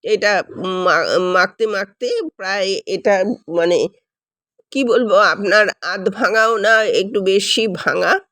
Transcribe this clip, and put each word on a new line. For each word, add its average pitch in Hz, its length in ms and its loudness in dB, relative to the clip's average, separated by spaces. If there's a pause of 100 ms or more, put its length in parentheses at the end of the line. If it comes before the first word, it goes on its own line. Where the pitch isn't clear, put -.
এটা 202 400 0 (140)
মা-, 180 640 0
মাখতে 185 460 0
মাখতে 202 440 -6 (260)
প্রায় 190 500 -4
এটা, 190 380 0 (240)
মানে, 170 400 0 (800)
কি 269 140 -2
বলবো, 226 300 2
আপনার 202 520 4 (160)
আধ 185 260 -4
ভাঙাও 220 480 0
না, 220 280 2
একটু 196 360 0
বেশি 202 480 0
ভাঙা। 180 500 -2 (140)